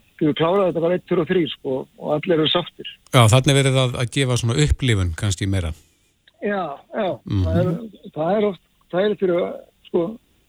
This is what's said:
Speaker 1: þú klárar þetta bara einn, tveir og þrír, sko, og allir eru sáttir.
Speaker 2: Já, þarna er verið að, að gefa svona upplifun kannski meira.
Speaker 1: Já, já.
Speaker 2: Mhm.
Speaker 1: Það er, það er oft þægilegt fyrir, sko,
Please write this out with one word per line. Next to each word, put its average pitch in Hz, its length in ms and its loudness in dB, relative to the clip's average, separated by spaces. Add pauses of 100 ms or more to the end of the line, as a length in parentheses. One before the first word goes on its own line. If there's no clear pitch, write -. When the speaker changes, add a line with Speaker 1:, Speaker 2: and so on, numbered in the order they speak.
(140)
Speaker 1:
þú 147 200 0
klárar 185 320 2
þetta 165 160 -2
bara 170 120 0
einn, 180 120 -4
tveir 170 160 0
og 147 80 -2
þrír, 175 200 0
sko, 135 260 -6 (180)
og 147 200 -4
allir 156 260 0
eru 156 100 2
sáttir. - 400 -4 (160)
Speaker 2:
Já, 131 180 4
þarna 131 300 4
er 139 80 4
verið 131 160 2
að, 127 180 0
að 123 160 -6
gefa 127 260 0
svona 117 200 -2
upplifun 113 580 0
kannski 101 320 -4
meira. 92 240 -2 (640)
Speaker 1:
Já, 302 280 -4 (240)
já. 226 200 -4 (140)
Speaker 2:
Mhm. 95 220 0
Speaker 1:
Það 90 140 2
er, 175 120 2 (400)
það 160 220 -4
er 208 140 2
oft 196 180 -4 (280)
þægilegt 196 280 -2
fyrir, 180 260 0 (380)
sko, - 180 -2 (480)